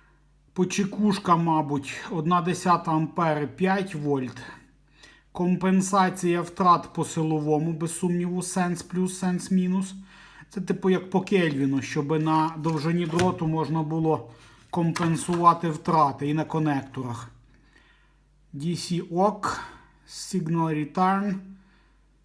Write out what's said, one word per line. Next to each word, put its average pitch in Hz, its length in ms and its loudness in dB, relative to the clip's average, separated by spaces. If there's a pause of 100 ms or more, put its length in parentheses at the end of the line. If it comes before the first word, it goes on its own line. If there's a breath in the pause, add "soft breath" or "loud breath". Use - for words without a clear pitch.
(520 loud breath)
Почекушка, 190 840 2
мабуть, 156 580 0 (160)
одна 175 320 0
десята 175 500 0
ампери, 156 540 0
п'ять 190 480 0
вольт. 143 420 -2 (960 loud breath)
Компенсація 180 1080 2
втрат 175 520 2
по 160 100 -2
силовому, 156 680 0
без 160 260 -4
сумніву, 175 440 -2
сенс 175 400 -2
плюс, 185 360 -2
сенс 180 320 -2
мінус. 185 440 0 (540 loud breath)
Це - 120 -10
типу 190 300 0
як 185 200 0
по 190 100 2
Кельвіну, 139 640 2
щоб 156 400 -2
на 156 340 2
довжині 160 500 0
дроту 175 400 0
можна 156 360 0
було 160 480 0 (400 loud breath)
компенсувати 165 1000 2
втрати 151 580 0
і 147 60 0
на 156 100 0
конекторах. 135 840 -4 (1200 soft breath)
D 143 160 -8
C 175 320 -4 (140)
ок, 202 440 0 (480 loud breath)
signal 160 840 -2
return, 196 420 2 (920 loud breath)